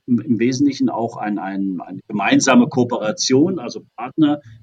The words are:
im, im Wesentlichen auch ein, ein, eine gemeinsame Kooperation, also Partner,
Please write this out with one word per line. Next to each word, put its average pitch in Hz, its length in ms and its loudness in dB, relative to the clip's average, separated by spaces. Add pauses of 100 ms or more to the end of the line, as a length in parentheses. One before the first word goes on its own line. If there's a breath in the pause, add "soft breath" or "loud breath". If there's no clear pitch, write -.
im, 117 140 2
im 117 180 -2
Wesentlichen 131 500 0
auch 113 280 -4
ein, 104 240 -4
ein, 98 400 -6
eine 92 260 -14
gemeinsame 123 640 4
Kooperation, 123 880 0
also 117 260 -12 (120)
Partner, 147 440 0 (220 soft breath)